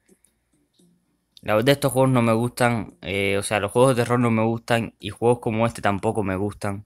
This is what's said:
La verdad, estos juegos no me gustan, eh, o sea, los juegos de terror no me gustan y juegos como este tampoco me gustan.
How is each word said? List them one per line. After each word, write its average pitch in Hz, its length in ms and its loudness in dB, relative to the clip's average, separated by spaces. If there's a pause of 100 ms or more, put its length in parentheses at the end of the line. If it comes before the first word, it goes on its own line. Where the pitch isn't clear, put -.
(1400)
La - 140 -2
verdad, 117 160 2
estos 139 220 0
juegos 131 180 4
no 127 100 2
me 113 140 4
gustan, 120 680 -2
eh, 98 380 -2
o 101 40 -4
sea, 107 160 -2
los 101 140 -4
juegos 127 240 4
de 120 60 0
terror 120 180 0
no 120 100 2
me 110 140 0
gustan 117 540 -2
y 95 100 -10
juegos 120 320 0
como 113 260 -2
este 113 140 -6
tampoco 104 440 -2
me 95 120 -2
gustan. 101 500 -6